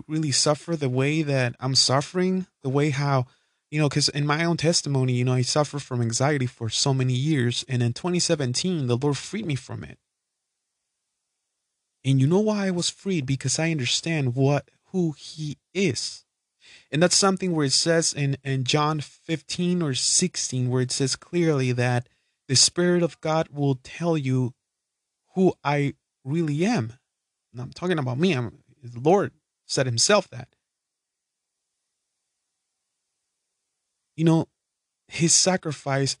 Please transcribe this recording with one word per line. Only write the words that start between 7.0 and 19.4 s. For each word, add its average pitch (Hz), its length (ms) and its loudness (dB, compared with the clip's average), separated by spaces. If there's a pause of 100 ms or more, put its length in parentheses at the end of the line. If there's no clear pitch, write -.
years. 127 540 0
And 123 160 0
in 120 100 0
twenty 180 260 -2
seventeen, 151 680 -2
the 120 80 2
Lord 139 220 0
freed - 280 -8
me 151 100 -4
from 110 280 -10
it. - 160 -18 (2000)
And 135 160 4
you 131 60 6
know 180 120 4
why 208 280 0
I 190 40 0
was 175 180 -4
freed? 180 360 -4
Because 135 340 -2
I 165 120 0
understand 143 640 -2
what, 139 340 2 (220)
who 175 260 0
he 151 400 -12 (160)
is. - 500 -2 (680)
And 151 140 2
that's 180 140 4
something 190 340 2
where 156 140 2
it 131 80 0
says 165 400 2
in, 139 320 -2
in 135 180 -2
John 147 380 0
fifteen 175 800 -4